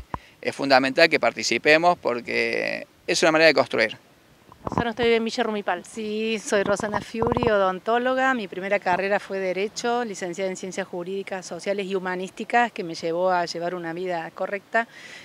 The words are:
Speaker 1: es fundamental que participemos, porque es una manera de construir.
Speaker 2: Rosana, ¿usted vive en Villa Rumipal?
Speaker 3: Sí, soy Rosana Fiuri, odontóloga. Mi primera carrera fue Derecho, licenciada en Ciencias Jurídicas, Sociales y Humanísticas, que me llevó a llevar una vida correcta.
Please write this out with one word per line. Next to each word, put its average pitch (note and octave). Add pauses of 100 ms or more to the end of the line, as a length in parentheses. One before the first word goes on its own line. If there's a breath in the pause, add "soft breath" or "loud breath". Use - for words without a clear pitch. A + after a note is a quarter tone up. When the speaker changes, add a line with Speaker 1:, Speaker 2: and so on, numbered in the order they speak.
(400 loud breath)
Speaker 1:
es -
fundamental C3+
que D3
participemos, D3+
porque A#2 (200)
es F3
una E3+
manera D#3+
de D3
construir. B2+ (640)
Speaker 2:
Rosana, -
¿usted A#3
vive A#3
en A3+
Villa A3+
Rumipal? G#3
Speaker 3:
Sí, A3
soy G3+
Rosana G3+
Fiuri, A3+
odontóloga. A#3+
Mi A3
primera G3
carrera F#3+
fue G3
Derecho, G#3+
licenciada F#3+
en F#3
Ciencias F#3+
Jurídicas, F#3+
Sociales G3
y F#3+
Humanísticas, F#3+
que G3+
me E3
llevó F3
a F3
llevar E3+
una E3
vida F3
correcta. G3 (380 loud breath)